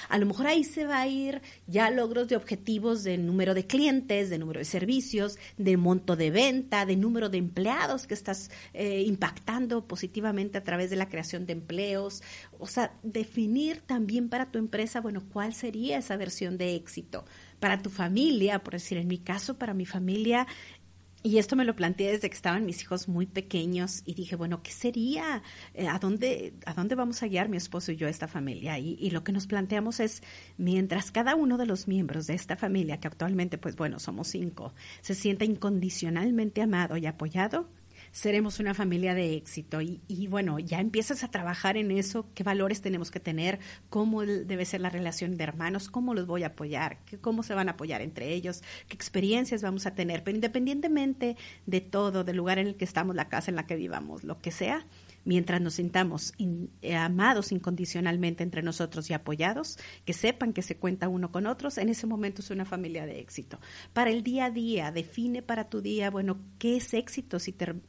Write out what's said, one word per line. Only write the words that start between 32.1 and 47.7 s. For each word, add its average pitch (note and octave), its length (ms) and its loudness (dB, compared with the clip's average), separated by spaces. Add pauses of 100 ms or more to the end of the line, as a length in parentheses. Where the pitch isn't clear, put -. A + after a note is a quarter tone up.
de D#3 80 -2
esta - 220 -2
familia, F#3 440 0
que - 80 -6
actualmente, F3+ 520 0
pues D#3 160 -4
bueno, D#3 240 -2
somos G2+ 300 -6
cinco, F3 440 -6 (280)
se - 120 -4
sienta G3 320 2
incondicionalmente G3+ 1160 2
amado F3+ 340 2
y E3 80 -2
apoyado, F#3 640 0 (420)
seremos G#3 480 0
una G#3 140 0
familia F#3 400 2
de F3 220 2
éxito. D#3 440 -6
Y, E3 280 -4
y G3 200 -4
bueno, F#3+ 320 0
ya E3+ 200 -2
empiezas A3 440 0
a A#3+ 80 -6
trabajar F3+ 460 0
en G#3 140 2
eso, G3 420 0
qué - 100 -6
valores G3 380 2
tenemos F#3 300 -2
que F#3 80 -6
tener, F3 400 0 (300)
cómo G#3+ 340 2
el-, G3+ 240 0
debe F3+ 180 0
ser F3+ 160 -4
la F3+ 80 0
relación F3 480 -2
de E3 60 -2
hermanos, E3 440 -2
cómo B3 260 -2
los F#3 120 0
voy F3 180 0
a D#3+ 40 -2
apoyar, D3+ 580 -4
qué, G#3 140 -16
cómo A3+ 240 0
se A3 100 -4
van F#3+ 160 2
a E3+ 40 -2